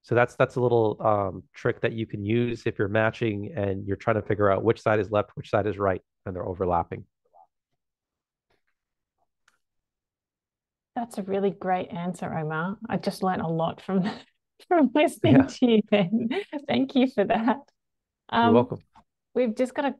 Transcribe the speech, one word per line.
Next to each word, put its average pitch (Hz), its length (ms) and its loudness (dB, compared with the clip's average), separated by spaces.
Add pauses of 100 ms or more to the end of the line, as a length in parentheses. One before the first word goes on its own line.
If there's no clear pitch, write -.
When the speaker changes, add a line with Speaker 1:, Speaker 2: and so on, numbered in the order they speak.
Speaker 1:
So - 140 -2
that's, 123 200 2
that's 127 200 0
a 123 60 0
little, 117 380 2
um, 101 440 -2 (100)
trick - 280 -4
that 117 120 -2
you 113 120 -4
can 104 200 -10
use 120 400 -2
if 110 140 -4
you're 104 100 0
matching 110 680 -2
and 101 300 -4
you're 98 100 -2
trying 113 200 -2
to 104 60 0
figure 104 300 2
out 95 120 0
which 113 180 0
side 107 180 2
is 101 120 -4
left, 104 240 0
which - 140 -14
side 104 180 0
is 98 100 -4
right, 98 240 0 (240)
and 90 100 -8
they're 90 120 -6
overlapping. 90 580 -2 (4000)
Speaker 2:
That's 240 220 -8
a 196 60 -6
really 196 280 -2
great 185 400 -4
answer, 175 420 -6
Omar. 160 440 -4 (120)
I - 80 -2
just 190 260 -4
learned 185 180 0
a 165 60 -4
lot 165 340 -2
from, 190 280 -2 (280)
<laughs> - 300 -20
from 311 260 4
listening 302 420 4
Speaker 1:
Yeah. 269 100 8
Speaker 2:
to - 200 -2
you 226 240 4
then. 208 400 2 (380)
Thank 262 280 -2
you 262 120 4
for 208 160 0
that. 226 340 0 (760)
Speaker 1:
You're 117 100 0
Speaker 2:
Um, - 120 4
Speaker 1:
welcome. 120 260 2 (540)
Speaker 2:
we've 233 220 0
just 254 180 -2
got 294 120 -2
a 269 140 -2